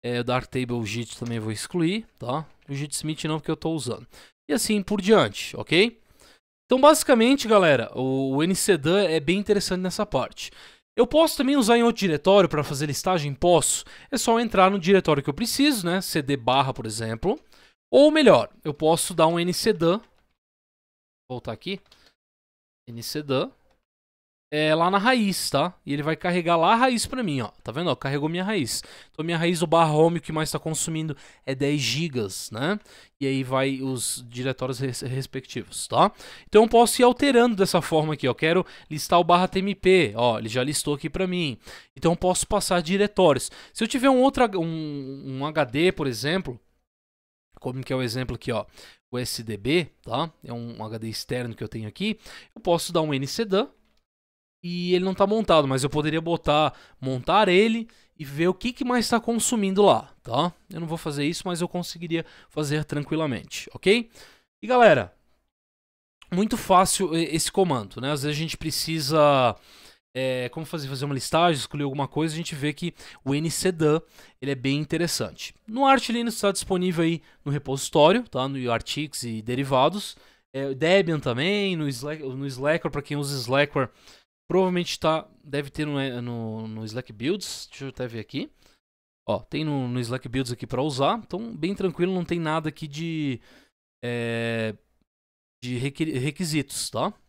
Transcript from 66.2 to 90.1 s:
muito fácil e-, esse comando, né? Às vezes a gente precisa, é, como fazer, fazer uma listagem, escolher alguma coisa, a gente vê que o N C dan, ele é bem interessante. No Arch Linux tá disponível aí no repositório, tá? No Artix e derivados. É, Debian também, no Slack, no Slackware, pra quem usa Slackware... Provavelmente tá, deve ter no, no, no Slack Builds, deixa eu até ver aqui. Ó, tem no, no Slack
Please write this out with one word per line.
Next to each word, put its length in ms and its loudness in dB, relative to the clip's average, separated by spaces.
muito 280 -2
fácil 580 2
e-, 180 -2
esse 160 -2
comando, 520 -2
né? 100 -4
Às 120 -4
vezes 120 -2
a 20 -6
gente 200 -6
precisa, 1000 2
é, 360 -4
como 160 -10
fazer, 240 -8
fazer 160 -6
uma 80 -4
listagem, 440 2
escolher 260 -6
alguma 260 -4
coisa, 240 -2
a 40 -8
gente 160 -8
vê 200 -4
que 200 -8
o 100 -2
N 160 -2
C 220 -2
dan, 300 2
ele 100 -4
é 40 -2
bem 220 -2
interessante. 800 -4
No 200 -2
Arch 240 4
Linux 280 -4
tá 140 0
disponível 540 -2
aí 160 -2
no 80 -4
repositório, 760 4
tá? 180 -4
No 240 -6
Artix 540 -6
e 180 -8
derivados. 760 0
É, 200 -6
Debian 480 2
também, 560 -2
no 100 -2
Slack, 340 -8
no 240 -8
Slackware, 460 -2
pra 100 -6
quem 140 -8
usa 220 -6
Slackware... 520 0
Provavelmente 480 0
tá, 280 0
deve 260 -6
ter 160 -6
no, 380 -4
no, 440 -8
no 160 -10
Slack 300 -10
Builds, 560 -6
deixa 160 -14
eu 40 -10
até 180 -8
ver 120 -10
aqui. 300 -10
Ó, 100 -2
tem 260 -6
no, 240 -2
no 120 -4
Slack 280 -6